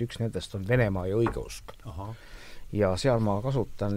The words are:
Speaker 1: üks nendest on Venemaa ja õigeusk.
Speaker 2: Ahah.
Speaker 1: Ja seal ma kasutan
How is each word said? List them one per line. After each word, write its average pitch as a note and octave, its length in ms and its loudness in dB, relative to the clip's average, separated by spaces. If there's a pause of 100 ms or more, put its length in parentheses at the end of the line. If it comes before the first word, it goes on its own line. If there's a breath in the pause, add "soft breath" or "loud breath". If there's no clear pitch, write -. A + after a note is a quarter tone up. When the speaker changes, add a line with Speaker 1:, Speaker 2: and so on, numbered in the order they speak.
Speaker 1:
üks - 180 -4
nendest G#2+ 340 -4
on F#2+ 140 -4
Venemaa G#2 400 4
ja G2 80 0
õigeusk. - 560 -2 (140)
Speaker 2:
Ahah. G2 260 -8 (580 loud breath)
Speaker 1:
Ja G2+ 260 4
seal A#2 280 4
ma G2+ 160 2
kasutan G#2+ 560 0